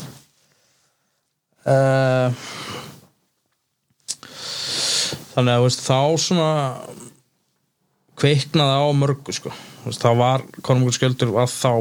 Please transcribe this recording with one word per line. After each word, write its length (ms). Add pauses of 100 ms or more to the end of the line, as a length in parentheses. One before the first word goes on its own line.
(1700)
eh, 640 (3000)
þannig 220
að, 20
þú 140
veist, 180
þá 100 (280)
svona 260 (1700)
kveiknaði 580
á 160
mörgu, 480
sko. 160
Þú 320
veist, 160
þá 60 (100)
var, 240 (240)
Kormákur 320
Skjöldur 320
var 160
þá 220 (100)